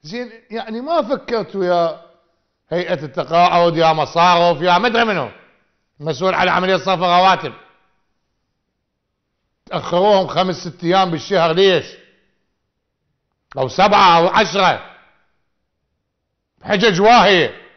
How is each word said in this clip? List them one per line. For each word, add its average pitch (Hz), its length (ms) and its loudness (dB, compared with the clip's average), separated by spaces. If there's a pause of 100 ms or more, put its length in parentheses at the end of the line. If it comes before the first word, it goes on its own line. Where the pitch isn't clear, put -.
زين، 226 280 -12 (200)
يعني 220 300 -10
ما 311 200 -2
فكرتوا 214 640 -6
يا 170 360 -2 (680)
هيئة 165 340 -6
التقاعد، 170 720 0
يا 160 160 2
مصارف، 170 680 2
يا 175 160 2
مدري 233 280 0
منو 165 240 -4 (680)
مسؤول 160 340 -4
على 180 180 0
عملية 185 260 0
صرف 185 260 -2
الرواتب؟ 180 500 2 (2000)
تأخروهم 185 640 0
خمس 180 280 -4
ست - 280 -14
أيام 180 280 0
بالشهر، 165 400 -2
ليش؟ 180 340 2 (1700)
أو 131 100 -4
سبعة 196 500 4
أو 170 100 2
عشرة، 180 680 -2 (1600)
بحجج 196 440 0
واهية. 202 600 4 (160)